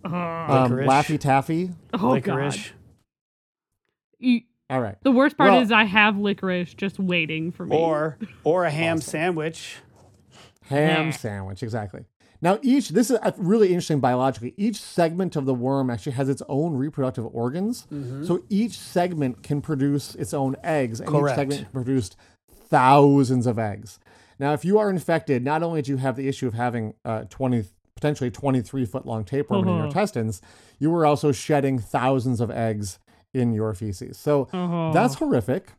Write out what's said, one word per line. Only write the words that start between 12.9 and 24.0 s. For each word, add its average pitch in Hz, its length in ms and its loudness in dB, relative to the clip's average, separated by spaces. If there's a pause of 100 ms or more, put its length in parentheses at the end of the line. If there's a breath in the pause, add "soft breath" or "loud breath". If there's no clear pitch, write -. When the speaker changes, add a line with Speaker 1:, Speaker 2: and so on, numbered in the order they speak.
Speaker 2:
is, 240 100 2
uh, 185 160 0
really 208 320 4
interesting 170 300 0
biologically. 127 580 0
Each 214 220 -2
segment 170 560 -2
of 139 100 -2
the 135 80 0
worm 131 360 0
actually 120 240 -6
has 135 160 -2
its 139 180 -2
own 151 280 -2
reproductive 131 580 -4
organs. 165 580 -4
Speaker 3:
Mm-hmm. 139 340 -8
Speaker 2:
So 175 220 -2
each 202 320 0
segment 165 640 -2
can 147 160 -2
produce 143 560 -2
its - 180 -8
own 135 300 -2
eggs, 131 380 -2
and - 80 -10
Speaker 3:
Correct. 143 240 0
Speaker 2:
each - 80 -2
segment 139 220 -4
can 131 200 -8
produce 127 280 -2 (380 soft breath)
thousands 139 1000 6
of 110 120 0
eggs. 107 400 -6 (400 soft breath)